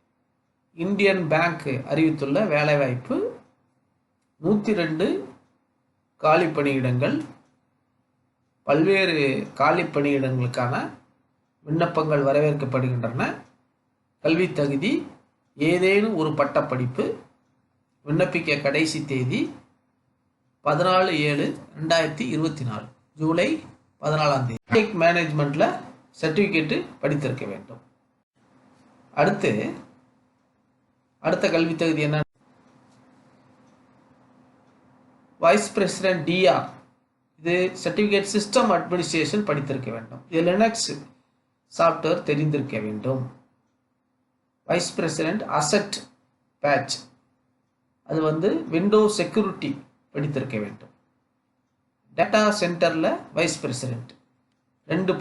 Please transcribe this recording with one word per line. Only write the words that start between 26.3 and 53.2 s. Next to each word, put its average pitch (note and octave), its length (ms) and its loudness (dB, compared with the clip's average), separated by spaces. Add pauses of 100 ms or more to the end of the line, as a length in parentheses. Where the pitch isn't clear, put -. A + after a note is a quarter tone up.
படித்திருக்க C#3 440 -2
வேண்டும். - 340 -14 (1300)
அடுத்து, D3+ 380 2 (1700)
அடுத்த F3+ 300 0
கல்வி E3 220 0
தகுதி D#3+ 320 0
என்ன? D3+ 100 0 (3250)
வைஸ் F#3+ 360 4
பிரசிடென்ட் F#3 500 0
டி F3 100 0 (140)
ஆர், - 180 -2 (720)
இது E3+ 140 0 (280)
சர்டிபிகேட் G3+ 520 0
சிஸ்டம் G#3+ 420 2
அட்மினிஸ்ட்ரேஷன் E3 720 -2
படித்திருக்க C3+ 480 -4
வேண்டும். - 320 -16
இது E3 220 0
லினக்ஸ் G#3+ 360 2 (840)
சாஃப்ட்வேர் E3 560 0
தெரிந்திருக்க C#3+ 480 -2 (100)
வேண்டும். B2 380 -4 (1400)
வைஸ் E3+ 280 -2
பிரசிடென்ட் E3 480 -2 (160)
அசெட் - 400 0 (640)
பேட்ச், C#3+ 340 0 (1120)
அது D#3+ 120 -2 (100)
வந்து E3 200 0 (220)
விண்டோ G#3 300 4 (160)
செக்யூரிட்டி F3+ 520 -2 (440)
படித்திருக்க C#3 500 -4
வேண்டும். - 300 -16 (1200)
டேட்டா G#3+ 300 4 (160)
சென்டர்ல E3+ 540 0 (200)